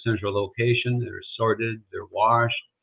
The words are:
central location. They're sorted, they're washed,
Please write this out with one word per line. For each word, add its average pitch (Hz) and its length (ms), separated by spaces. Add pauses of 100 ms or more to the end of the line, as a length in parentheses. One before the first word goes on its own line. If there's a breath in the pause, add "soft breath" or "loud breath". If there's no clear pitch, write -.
central 101 280
location. 120 640
They're - 220 (160)
sorted, 113 440 (100)
they're 92 200
washed, 117 420 (300)